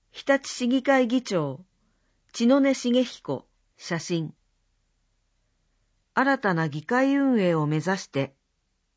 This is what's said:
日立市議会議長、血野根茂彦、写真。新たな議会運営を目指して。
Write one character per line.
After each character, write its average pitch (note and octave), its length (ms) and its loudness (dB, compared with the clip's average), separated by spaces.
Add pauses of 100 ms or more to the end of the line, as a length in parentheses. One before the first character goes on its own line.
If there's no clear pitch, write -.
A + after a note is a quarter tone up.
(120)
日 - 200 -2
立 C4+ 220 -2
市 B3 140 -4
議 B3+ 160 0
会 C4 240 2
議 B3 160 -2
長、 D3+ 360 -4 (720)
血 A#3 140 0
野 C4+ 140 6
根 C4+ 120 4
茂 B3 300 0
彦、 - 420 -8 (320)
写 - 220 -6
真。 D#3+ 340 -6 (1800)
新 C4 240 2
た G3 160 0
な D#3+ 140 0
議 D3 160 -8
会 C4+ 320 2
運 C4+ 260 2
営 F3 140 2
を D3+ 100 0
目 D3+ 120 0
指 F#3 200 -2
し - 80 -14
て。 C3+ 260 -6 (640)